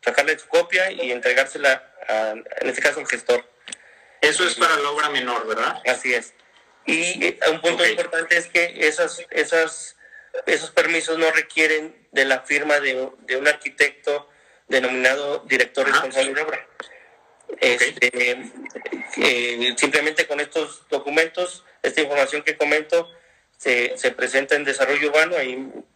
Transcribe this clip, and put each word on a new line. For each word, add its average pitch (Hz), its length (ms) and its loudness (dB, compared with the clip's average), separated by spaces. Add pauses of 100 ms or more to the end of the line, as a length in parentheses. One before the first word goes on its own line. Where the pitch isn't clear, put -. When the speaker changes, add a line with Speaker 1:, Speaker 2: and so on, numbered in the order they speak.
Speaker 1:
sacarle 143 340 2
su - 120 -20
copia 185 420 2
y 127 220 -6
entregársela 131 760 0 (200)
a, 110 220 0 (280)
en - 80 -2
este 127 140 -4
caso, 147 180 0
al 143 80 -10
gestor. 123 420 0 (680)
Speaker 2:
Eso 156 260 4
es 170 100 0
Speaker 1:
Sí. - 40 -12
Speaker 2:
para 165 180 4
la 143 140 0
obra 147 180 0
menor, 123 380 -4
¿verdad? 117 380 -4
Speaker 1:
Así 123 280 0
es. 113 200 -4 (520)
Y, 175 400 -2
eh, - 140 -2 (100)
un 165 120 -2
punto 170 220 2
Speaker 2:
Ok. 196 60 4
Speaker 1:
importante 175 480 -2
es 165 100 -2
que 175 260 0 (140)
esas, 156 340 -2 (100)
esas, 160 640 -2 (500)
esos - 260 -2
permisos 165 460 0
no 160 140 4
requieren 156 640 0 (160)
de 135 140 2
la 135 160 0
firma 147 400 0
de, 131 280 -2 (100)
de - 180 -4
un 139 100 2
arquitecto 143 800 -2 (380)
denominado 131 800 0
director 127 380 0
Speaker 2:
Ajá. 139 80 2
Speaker 1:
responsable 135 400 0
de 143 80 -2
obra. 151 260 -6 (800)
Speaker 2:
Ok. - 140 -10
Speaker 1:
Este, 123 760 2 (840)
eh, 120 560 0
simplemente 151 500 0
con 147 140 -2
estos 147 480 -6
documentos, 147 720 -2 (180)
esta - 200 -2
información 143 420 0
que 156 140 -2
comento, 156 520 0 (480)
se, 123 400 -2
se 127 140 0
presenta 135 440 0
en 147 100 -2
desarrollo 143 440 2
urbano, 160 280 4
ahí 131 160 -2
en 131 320 -10 (100)